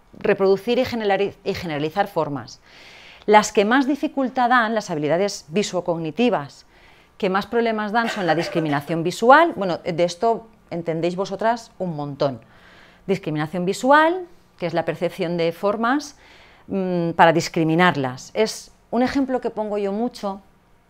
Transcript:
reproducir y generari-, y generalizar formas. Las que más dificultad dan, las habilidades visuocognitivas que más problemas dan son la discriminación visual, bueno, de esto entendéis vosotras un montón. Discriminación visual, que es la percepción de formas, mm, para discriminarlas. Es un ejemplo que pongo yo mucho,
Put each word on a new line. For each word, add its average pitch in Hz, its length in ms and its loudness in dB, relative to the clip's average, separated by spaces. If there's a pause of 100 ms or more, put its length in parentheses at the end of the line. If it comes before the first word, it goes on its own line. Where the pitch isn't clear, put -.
(180)
reproducir 196 640 2
y 254 40 2
generari-, 202 600 -2
y 196 100 -4
generalizar 156 540 -2
formas. 143 520 -6 (680)
Las 208 240 6
que 202 140 4
más 254 200 4
dificultad 262 640 -2
dan, 233 240 2
las 214 160 -4
habilidades 165 600 -2
visuocognitivas 170 1160 -2 (540)
que 185 100 0
más 185 160 0
problemas 220 460 -2
dan 226 180 0
son 196 160 -4
la 156 80 2
discriminación 160 720 -2
visual, 262 520 4
bueno, 185 220 -4
de 170 260 -2
esto 220 440 -2 (240)
entendéis 170 440 -2
vosotras 196 640 -4
un 175 180 -6
montón. 143 460 -4 (640)
Discriminación 175 580 -4
visual, 302 640 2 (320)
que 175 80 -6
es 165 80 -4
la 165 120 0
percepción 170 520 -4
de 170 140 2
formas, 226 680 -2 (480)
mm, 180 460 -2
para 165 200 6
discriminarlas. 160 1000 0
Es - 380 -4 (180)
un 233 140 0
ejemplo 254 360 -2
que 226 120 -4
pongo 214 260 -6
yo 196 140 -2
mucho, 208 500 -6 (480)